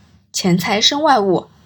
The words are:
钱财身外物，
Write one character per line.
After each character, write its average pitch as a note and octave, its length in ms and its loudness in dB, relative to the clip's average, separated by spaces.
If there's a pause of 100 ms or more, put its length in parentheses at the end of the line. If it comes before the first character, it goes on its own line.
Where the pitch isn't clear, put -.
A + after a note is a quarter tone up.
(320)
钱 F3+ 240 0
财 G#3 240 -2
身 D4 220 -2
外 C#4+ 160 4
物， G3 300 -2 (180)